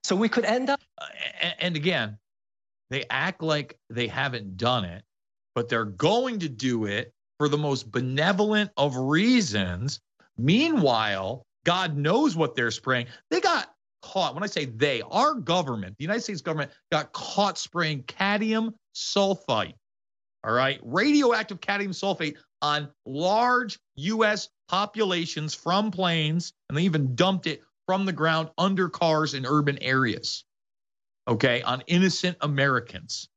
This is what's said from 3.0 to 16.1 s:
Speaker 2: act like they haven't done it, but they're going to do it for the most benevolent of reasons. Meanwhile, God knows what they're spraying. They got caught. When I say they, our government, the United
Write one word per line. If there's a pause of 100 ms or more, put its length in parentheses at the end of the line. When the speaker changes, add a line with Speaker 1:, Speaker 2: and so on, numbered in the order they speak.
Speaker 2:
act
like (120)
they
haven't
done
it, (520)
but
they're
going
to
do
it (240)
for
the
most
benevolent
of
reasons. (380)
Meanwhile, (200)
God
knows
what
they're
spraying. (220)
They
got (260)
caught.
When
I
say
they,
our
government,
the
United